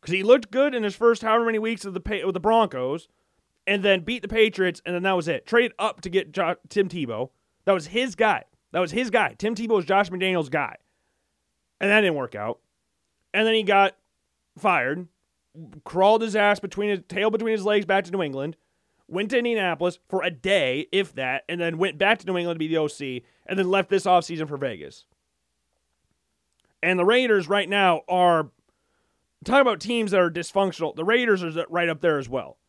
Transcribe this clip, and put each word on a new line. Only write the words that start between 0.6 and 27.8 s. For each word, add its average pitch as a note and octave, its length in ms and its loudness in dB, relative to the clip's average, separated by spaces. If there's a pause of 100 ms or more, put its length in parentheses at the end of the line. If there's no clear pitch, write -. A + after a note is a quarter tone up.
in A#3+ 80 -2
his G#3 140 -4
first A3+ 260 2
however A3+ 240 2
many A3+ 140 0
weeks A3 260 -4
of G3 80 -10
the F3+ 80 -6
Pa-, G3+ 240 -6
with F#3+ 80 -2
the F3+ 60 -4
Broncos, E3 680 0 (600)
and G3 160 0
then F#3+ 180 4
beat A3 220 -6
the G3+ 40 -10
Patriots, G3+ 580 0
and F3+ 100 -4
then F3 80 -4
that F#3+ 120 0
was E3 120 -2
it. D3+ 180 -4
Traded A#3 320 0
up G#3 240 -4
to F#3+ 80 -8
get E3+ 220 -2
Jo-, F3 240 -2 (140)
Tim G3 200 0
Tebow. B2+ 400 -6 (360)
That G3 80 4
was E3 140 -2
his A#3+ 280 -4
guy. G#3+ 300 0 (260)
That - 80 -2
was F3 120 -2
his A#3+ 180 -4
guy. G3 280 0
Tim A3 180 -4
Tebow A3 200 -2
was F3+ 100 0
Josh F#3+ 240 2
McDaniels' F3+ 400 -2
guy. C#3+ 260 -4 (1040)
And G3 120 2
that G#3+ 100 6
didn't F3+ 140 2
work B2+ 200 -8
out. G#2 240 -6 (720)
And A3 140 0
then A3+ 60 2
he A3 100 2
got G3 320 4 (600)
fired, E3+ 500 -2 (760)
crawled G3+ 380 4
his A3 140 -4
ass G#3 240 2
between G3+ 300 -6
his, G3 180 -4
tail G3 220 -2
between A3 240 -2
his G#3 100 -2
legs G#3 220 2
back F#3+ 200 0
to E3+ 60 -14
New F#3+ 100 -4
England, C#3+ 360 -6 (500)
went F#3+ 220 -4
to C4 80 2
Indianapolis F#3 640 0 (100)
for F#3 140 -2
a F3+ 80 -2
day, D3+ 600 0
if F#3+ 220 -2
that, C3 340 -6
and F3 140 -6
then E3+ 160 -4
went E3 200 -2
back G#3 220 2
to - 60 -16
New F3+ 120 -2
England E3+ 180 -4
to E3 40 -12
be D#3 80 -4
the D#3+ 100 0
O D#3 100 0
C, C3 360 -8 (220)
and F#3+ 140 -4
then F#3 100 0
left F#3+ 200 0
this G3 160 0
offseason E3+ 420 2
for C#3+ 100 -10
Vegas. G2 480 -10 (1800)
And F3+ 180 0
the F3 60 2
Raiders A3 420 2
right F#3+ 220 0
now F#3+ 380 2